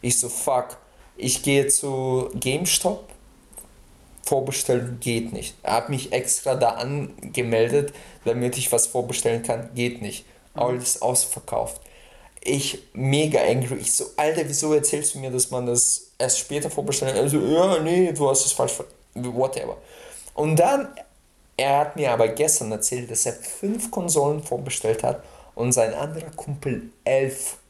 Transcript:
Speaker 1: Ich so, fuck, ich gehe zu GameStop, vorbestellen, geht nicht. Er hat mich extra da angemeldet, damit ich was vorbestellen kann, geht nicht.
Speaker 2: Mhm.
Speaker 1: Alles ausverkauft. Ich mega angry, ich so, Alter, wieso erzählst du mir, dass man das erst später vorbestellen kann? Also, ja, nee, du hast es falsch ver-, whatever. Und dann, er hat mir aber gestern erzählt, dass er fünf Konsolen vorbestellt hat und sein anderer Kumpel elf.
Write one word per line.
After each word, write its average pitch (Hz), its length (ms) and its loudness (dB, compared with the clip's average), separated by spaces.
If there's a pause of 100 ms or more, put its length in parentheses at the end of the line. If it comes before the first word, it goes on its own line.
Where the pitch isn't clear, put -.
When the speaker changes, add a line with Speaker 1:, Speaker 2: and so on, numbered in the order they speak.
Speaker 1:
Ich 120 180 0
so, 123 100 -2
fuck, - 480 -2 (400)
ich - 240 -2
gehe 139 260 4
zu 131 640 0 (100)
GameStop, 165 640 0 (1160)
vorbestellen, 127 800 0
geht 117 340 -2
nicht. - 300 -10
Er - 100 0
hat 233 160 0
mich 135 220 -4
extra 131 440 0
da - 160 4
angemeldet, 123 1200 0 (320)
damit 123 320 0
ich 127 140 -2
was 117 140 4
vorbestellen 120 560 -2
kann, 117 320 -4
geht 120 280 -2
nicht. - 240 -10 (280)
Speaker 2:
Mhm. - 80 -2
Speaker 1:
Alles 123 400 0
ausverkauft. - 800 -2 (600)
Ich - 380 -2 (140)
mega 143 480 2
angry, 123 340 2
ich - 180 -2
so, - 120 0 (100)
Alter, 160 300 2
wieso 147 280 0
erzählst 147 420 2
du 139 40 -10
mir, 131 120 -6
dass 123 180 0
man 127 160 -2
das - 520 0
erst 127 220 0
später 143 300 -4
vorbestellen 139 460 -2
kann? 110 80 4
Also, 143 160 2
ja, 165 400 4
nee, 170 340 4
du 143 160 2
hast 135 160 4
es - 60 0
falsch - 220 0
ver-, - 120 -8 (300)
whatever. 123 640 -2 (560)
Und 156 240 2
dann, 269 300 4 (720)
er 139 220 4
hat 147 160 0
mir 139 160 2
aber 113 160 6
gestern 113 440 2
erzählt, 117 380 -4
dass 113 160 0
er 117 80 -2
fünf - 580 -6
Konsolen 151 520 0
vorbestellt 127 600 -2
hat 127 200 -2 (320)
und 120 160 0
sein 117 220 4
anderer 156 420 -6
Kumpel - 540 -6 (140)
elf. 135 540 0 (120)